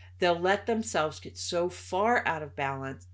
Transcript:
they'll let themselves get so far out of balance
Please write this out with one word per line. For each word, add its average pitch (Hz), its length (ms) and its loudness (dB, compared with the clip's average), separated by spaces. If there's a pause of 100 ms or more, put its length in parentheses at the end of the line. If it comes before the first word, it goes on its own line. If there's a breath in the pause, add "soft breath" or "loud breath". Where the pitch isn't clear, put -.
(180 loud breath)
they'll 175 200 4
let 190 280 2
themselves 185 540 0
get - 160 -14
so 175 320 -2
far 208 580 0
out 160 160 0
of 143 140 -12
balance 135 580 -4